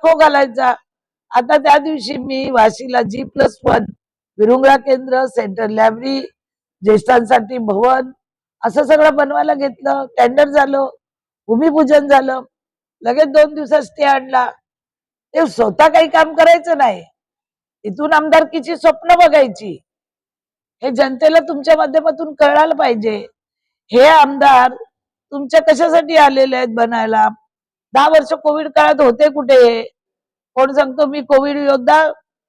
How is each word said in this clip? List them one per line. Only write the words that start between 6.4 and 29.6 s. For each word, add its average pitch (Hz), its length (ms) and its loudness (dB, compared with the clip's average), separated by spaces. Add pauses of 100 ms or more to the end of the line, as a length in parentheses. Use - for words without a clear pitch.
ज्येष्ठांसाठी 226 760 0
भवन, 240 520 -2 (520)
असं 277 220 -2
सगळं 302 300 2
बनवायला 294 400 -2
घेतलं, 277 500 -6 (140)
टेंडर 254 300 2
झालं, 277 400 -2 (600)
भूमिपूजन 294 600 0
झालं, 262 340 0 (600)
लगेच 262 260 0
दोन 302 260 2
दिवसात 294 280 -2
स्टे 294 220 -8
आणला. 262 460 -2 (840)
ते 320 120 0
स्वतः 226 420 0
काही 311 200 2
काम 320 260 -2
करायचं 330 440 2
नाही, 202 260 -2 (800)
इथून 233 280 -6
आमदारकीची 311 640 -2
स्वप्न 330 400 0
बघायची, 277 560 2 (1120)
हे 262 80 -4
जनतेला 269 480 0
तुमच्या 311 380 -2
माध्यमातून 311 580 -2
कळायला 302 400 0
पाहिजे. 233 420 -4 (720)
हे 247 160 4
आमदार 277 680 4 (600)
तुमच्या 285 300 0
कशासाठी 320 540 0
आलेले 269 400 2
आहेत 254 120 -4
बनायला? 220 600 -2 (640)
दहा 277 140 2
वर्ष 311 240 2
कोविड 302 360 -4
काळात 302 320 0
होते 269 320 2
कुठे? 247 500 2 (760)